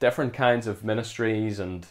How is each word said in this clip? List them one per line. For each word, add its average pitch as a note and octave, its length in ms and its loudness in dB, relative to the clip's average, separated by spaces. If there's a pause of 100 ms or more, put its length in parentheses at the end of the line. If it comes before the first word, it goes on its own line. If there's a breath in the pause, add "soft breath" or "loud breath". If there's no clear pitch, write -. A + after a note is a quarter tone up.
different B2 340 2
kinds A#2+ 320 4
of G#2 160 -4
ministries, A2 800 -2
and F2+ 300 -6